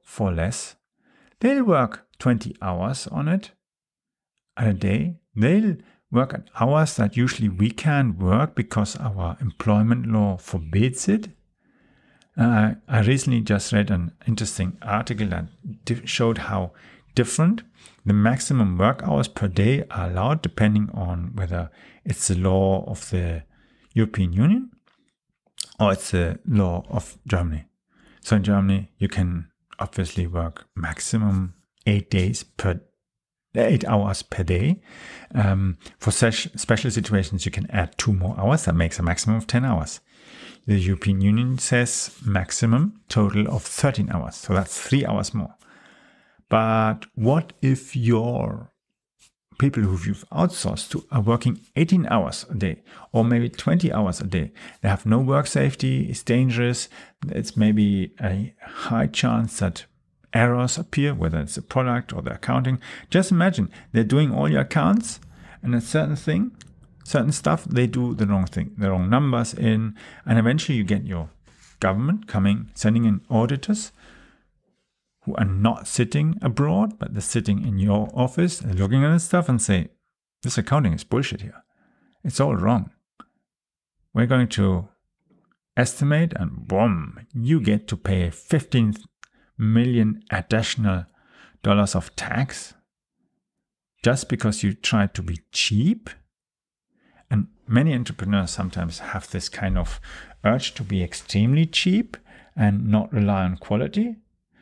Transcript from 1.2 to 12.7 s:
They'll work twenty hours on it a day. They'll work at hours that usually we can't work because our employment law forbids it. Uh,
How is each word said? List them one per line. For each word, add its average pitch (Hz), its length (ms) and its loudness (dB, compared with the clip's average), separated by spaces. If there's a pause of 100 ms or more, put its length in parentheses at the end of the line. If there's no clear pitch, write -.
They'll 262 240 2
work 139 420 2 (120)
twenty 120 420 0
hours 95 460 -4
on 151 200 -4
it 190 240 -2 (1040)
a 113 160 2
day. 101 460 -2 (180)
They'll 175 400 2 (380)
work - 200 0
at - 160 -12 (100)
hours 147 360 2
that 110 220 0
usually 120 320 0
we 98 220 0
can't 139 460 0
work 101 380 2
because 107 420 -2
our 98 440 -4
employment 113 640 2
law 104 300 0
forbids 98 720 -2
it. 208 200 0 (1080)
Uh, 113 380 4 (120)